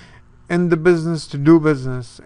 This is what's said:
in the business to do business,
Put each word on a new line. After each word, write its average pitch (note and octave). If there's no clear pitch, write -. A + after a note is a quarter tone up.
in F3
the E3+
business E3
to -
do D#3
business, C3